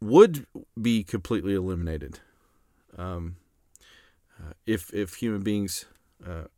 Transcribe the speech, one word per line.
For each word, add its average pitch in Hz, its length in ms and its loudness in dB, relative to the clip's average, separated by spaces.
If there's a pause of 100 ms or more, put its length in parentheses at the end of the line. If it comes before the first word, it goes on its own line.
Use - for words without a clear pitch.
would 147 480 6 (340)
be 113 220 2
completely 98 500 -2
eliminated, 85 680 -4 (800)
um, 87 380 -8 (1040)
uh, 82 140 -16 (120)
if, - 280 -2
if 98 220 -4
human 107 260 -4
beings, 101 440 -2 (400)
uh, 82 200 -10 (120)